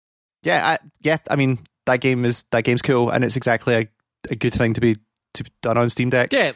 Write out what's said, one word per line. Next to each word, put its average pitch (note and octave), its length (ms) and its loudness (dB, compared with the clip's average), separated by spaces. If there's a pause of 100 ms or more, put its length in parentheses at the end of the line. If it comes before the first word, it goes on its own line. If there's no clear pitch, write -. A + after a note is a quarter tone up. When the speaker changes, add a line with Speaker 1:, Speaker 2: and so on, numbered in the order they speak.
(440)
Speaker 1:
yeah, D#3 220 0
I, D#3 200 0 (160)
yeah. D#3 160 2 (120)
I - 60 0
mean, C3 240 0 (260)
that B2+ 160 2
game B2+ 240 0
is, A#2+ 260 0
that A2+ 120 0
game's A#2+ 180 0
cool, A#2+ 280 2
and B2 160 -2
it's G#2+ 120 -4
exactly A#2+ 380 0
a, A2+ 120 -2 (420)
a B2+ 60 -6
good A2+ 180 -2
thing A#2 220 0
to A2+ 60 -2
be, A2+ 160 2 (360)
to - 100 -10
be - 60 -16 (120)
done A#2 160 0
on A#2+ 120 2
Steam B2 200 -2
Deck. B2+ 220 2
Speaker 2:
Yeah, G#3 240 0